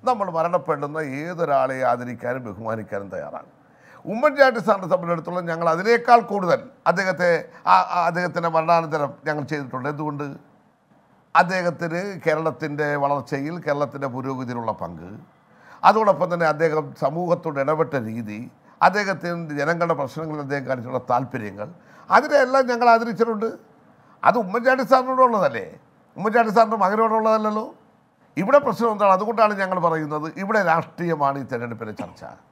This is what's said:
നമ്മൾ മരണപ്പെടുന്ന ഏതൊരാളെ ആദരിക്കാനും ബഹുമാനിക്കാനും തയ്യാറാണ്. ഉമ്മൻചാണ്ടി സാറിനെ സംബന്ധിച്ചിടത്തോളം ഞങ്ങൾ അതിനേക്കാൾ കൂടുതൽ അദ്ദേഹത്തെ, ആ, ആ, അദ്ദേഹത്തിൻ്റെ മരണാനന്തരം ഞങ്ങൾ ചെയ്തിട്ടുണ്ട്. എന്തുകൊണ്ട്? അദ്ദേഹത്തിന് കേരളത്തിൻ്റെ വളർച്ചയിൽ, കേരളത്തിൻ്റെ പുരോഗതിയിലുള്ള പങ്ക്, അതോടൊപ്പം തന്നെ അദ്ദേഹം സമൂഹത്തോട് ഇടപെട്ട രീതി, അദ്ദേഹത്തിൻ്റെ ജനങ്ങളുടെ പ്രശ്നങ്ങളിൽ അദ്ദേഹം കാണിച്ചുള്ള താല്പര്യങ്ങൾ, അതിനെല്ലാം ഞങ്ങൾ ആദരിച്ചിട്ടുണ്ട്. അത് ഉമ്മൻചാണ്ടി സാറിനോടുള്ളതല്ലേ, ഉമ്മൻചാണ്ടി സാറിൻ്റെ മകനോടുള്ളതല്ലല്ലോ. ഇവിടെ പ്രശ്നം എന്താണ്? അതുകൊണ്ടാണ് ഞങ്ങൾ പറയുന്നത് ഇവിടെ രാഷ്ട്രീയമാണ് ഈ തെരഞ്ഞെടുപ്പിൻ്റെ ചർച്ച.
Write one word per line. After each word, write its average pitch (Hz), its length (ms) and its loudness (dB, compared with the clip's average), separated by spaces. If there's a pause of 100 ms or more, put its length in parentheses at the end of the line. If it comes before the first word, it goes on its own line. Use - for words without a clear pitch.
നമ്മൾ 208 180 0 (100)
മരണപ്പെടുന്ന 160 600 -2 (220)
ഏതൊരാളെ 147 560 0 (140)
ആദരിക്കാനും 123 560 -4
ബഹുമാനിക്കാനും 107 680 -8
തയ്യാറാണ്. 76 360 -10 (600)
ഉമ്മൻചാണ്ടി 262 560 4
സാറിനെ 196 240 2
സംബന്ധിച്ചിടത്തോളം 170 580 -2
ഞങ്ങൾ 165 240 0
അതിനേക്കാൾ 233 460 4 (100)
കൂടുതൽ 175 320 2 (300)
അദ്ദേഹത്തെ, 180 380 2 (420)
ആ, 190 40 8 (200)
ആ, - 20 0 (120)
അദ്ദേഹത്തിൻ്റെ 170 460 -2
മരണാനന്തരം 160 560 2 (160)
ഞങ്ങൾ 147 240 -2
ചെയ്തിട്ടുണ്ട്. 131 400 -6
എന്തുകൊണ്ട്? 147 340 -6 (1160)
അദ്ദേഹത്തിന് 175 580 -2 (240)
കേരളത്തിൻ്റെ 151 640 -2 (160)
വളർച്ചയിൽ, 143 500 -4 (120)
കേരളത്തിൻ്റെ 143 500 -4
പുരോഗതിയിലുള്ള 127 560 -6 (100)
പങ്ക്, 87 280 -12 (800)
അതോടൊപ്പം 196 440 2
തന്നെ 170 220 0
അദ്ദേഹം 156 320 0 (160)
സമൂഹത്തോട് 165 600 -2
ഇടപെട്ട 156 320 0 (140)
രീതി, 110 320 -8 (460)
അദ്ദേഹത്തിൻ്റെ 175 720 -2
ജനങ്ങളുടെ 165 420 0
പ്രശ്നങ്ങളിൽ 151 440 -6
അദ്ദേഹം 139 240 -4
കാണിച്ചുള്ള 127 320 -4 (100)
താല്പര്യങ്ങൾ, 110 580 -4 (480)
അതിനെല്ലാം 269 540 4
ഞങ്ങൾ 240 240 2
ആദരിച്ചിട്ടുണ്ട്. 226 540 0 (800)
അത് 196 140 4
ഉമ്മൻചാണ്ടി 240 480 0
സാറിനോടുള്ളതല്ലേ, 247 720 4 (540)
ഉമ്മൻചാണ്ടി 220 380 2
സാറിൻ്റെ 220 280 6
മകനോടുള്ളതല്ലല്ലോ. 220 800 2 (800)
ഇവിടെ 254 240 6
പ്രശ്നം 208 280 0
എന്താണ്? 196 220 4
അതുകൊണ്ടാണ് 214 460 2
ഞങ്ങൾ 185 240 -2
പറയുന്നത് 156 400 -2 (160)
ഇവിടെ 208 180 0 (120)
രാഷ്ട്രീയമാണ് 156 680 -2
ഈ 120 80 -10
തെരഞ്ഞെടുപ്പിൻ്റെ 117 520 -8
ചർച്ച. 90 200 -14 (300)